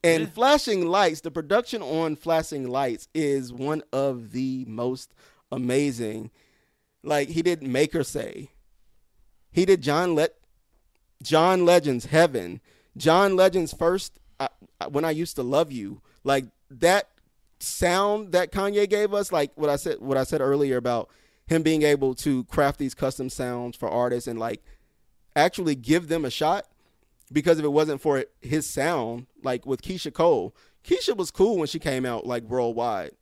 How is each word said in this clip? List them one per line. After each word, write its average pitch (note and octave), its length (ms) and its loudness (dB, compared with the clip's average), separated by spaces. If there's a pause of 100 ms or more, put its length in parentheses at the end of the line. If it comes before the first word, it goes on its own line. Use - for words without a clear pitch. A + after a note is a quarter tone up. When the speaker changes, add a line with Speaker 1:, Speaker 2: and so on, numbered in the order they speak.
Speaker 1:
And E3 200 4
Speaker 2:
Yeah. F3 60 -6
Speaker 1:
Flashing A3+ 580 2
Lights, F3+ 340 2
the D#3+ 100 -8
production F#3+ 500 -2
on D#3+ 340 -2
Flashing D#3 540 -4
Lights B2+ 460 -4
is C#3 360 -2
one C#3 300 -4 (100)
of B2+ 420 -4
the C3 340 -4
most A#2+ 460 -8 (380)
amazing. B2 800 -2 (760)
Like, D3 260 -2
he E3 120 -2
did E3 220 0
Make C3+ 300 0
Her D#3+ 100 -2
Say. - 460 -10 (1000)
He F#3 140 2
did F#3 160 6
John D#3+ 340 0
Le-, D#3 140 2 (920)
John F3 440 4
Legend's D3 400 4
Heaven. B2+ 560 0 (360)
John F3+ 380 4
Legend's F#3 380 4
first, F3+ 460 -2 (200)
I, C3+ 100 -4 (300)
I, - 80 -6
When C#3+ 180 -2
I D#3+ 60 0
Used D#3+ 240 -4
to C3+ 80 -4
Love C#3+ 280 0
You. G2+ 300 -10 (220)
Like, C3+ 220 0 (260)
that E3+ 380 2 (500)
sound G3 720 -2
that F3+ 200 2
Kanye G3+ 380 0
gave G#3 240 2
us, G#3 180 -2
like D3 240 0
what D3 140 0
I C#3 60 2
said, D#3 240 -6
what C3+ 180 -2
I C3 60 2
said D3+ 180 -2
earlier C#3 360 2
about A#2+ 320 -2 (380)
him E3 160 2
being D#3 200 2
able C#3 320 2
to C3 300 -2
craft - 340 0
these C3+ 160 -6
custom C3 340 -4
sounds B2 480 -8
for A2+ 120 -6
artists A#2+ 380 0
and, A2+ 120 -6
like, A2+ 240 -6 (720)
actually D#3+ 400 2
give D3 320 2
them D#3+ 180 -2
a B2 60 -4
shot. E3 340 0 (680)
Because D#3 260 4
if D3+ 60 -2
it D3 40 2
wasn't D3+ 320 2
for C#3 240 0 (160)
his C#3+ 280 -4
sound, B2+ 560 -4 (160)
like B2+ 240 -4
with C3+ 160 -4
Keisha E3 320 -8
Cole, C#3 400 2 (300)
Keisha F#4 320 0
was F#3 160 -4
cool G3+ 260 4
when D#3 100 0
she D#3+ 120 -8
came C3 260 -2
out, A#2+ 220 -6
like, B2 160 -4
worldwide. A2+ 680 -2 (100)